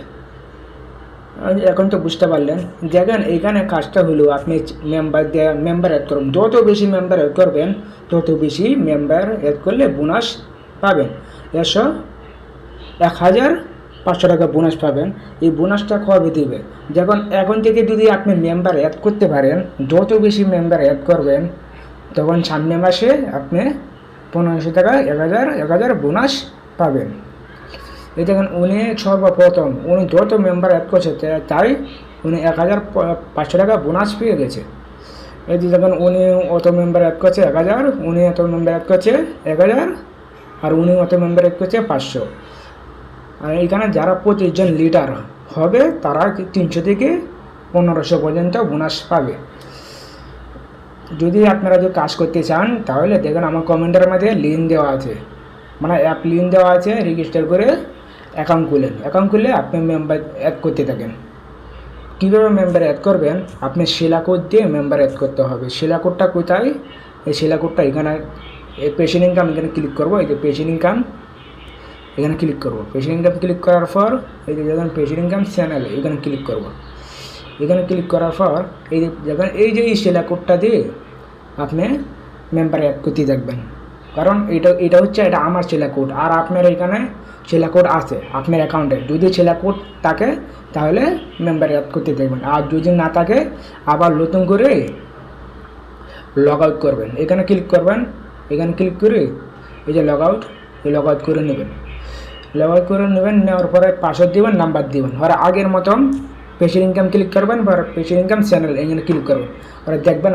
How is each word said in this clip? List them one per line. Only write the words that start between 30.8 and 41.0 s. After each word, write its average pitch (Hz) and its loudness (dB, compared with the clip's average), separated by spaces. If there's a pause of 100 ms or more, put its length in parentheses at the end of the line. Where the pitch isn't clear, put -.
করছে, 160 2
তা-, 156 -2 (100)
তাই 175 2 (580)
উনি 165 0 (120)
এক 160 0
হাজার 196 2 (140)
প-, 170 0 (180)
পাঁচশো 151 -2
টাকা 202 4 (120)
বোনাস 185 0 (100)
পেয়ে 220 0
গেছে। 117 -4 (880)
এই 175 2
যে 180 0
দেখেন, 180 4 (120)
উনি 185 2 (340)
অত 170 -2 (140)
মেম্বার 175 2
অ্যাড 165 0
করছে 185 4 (100)
এক 139 -2
হাজার, 208 0 (260)
উনি 170 0 (100)
অত 180 -2 (140)
মেম্বার 165 0
অ্যাড 165 -6
করছে 190 4 (400)
এক 156 0
হাজার, 254 2 (760)
আর 156 -2 (100)
উনি 175 4 (100)